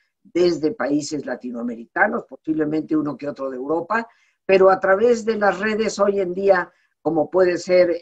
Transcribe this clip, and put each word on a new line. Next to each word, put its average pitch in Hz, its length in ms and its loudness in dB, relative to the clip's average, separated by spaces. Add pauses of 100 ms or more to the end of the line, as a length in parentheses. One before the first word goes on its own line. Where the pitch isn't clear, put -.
(240)
desde 165 480 0
países 143 520 -4
latinoamericanos, 120 1000 -4
posiblemente 156 720 -4
uno 147 200 -4
que 143 120 -12
otro 135 220 -8
de 127 60 -10
Europa, 165 520 -4 (360)
pero 190 240 6
a 190 120 4
través 214 440 2
de 226 120 -2
las 196 240 0
redes 214 400 -2
hoy 202 180 2
en 180 160 -2
día, 185 380 2 (280)
como 151 300 0
puede 180 260 4
ser 175 460 2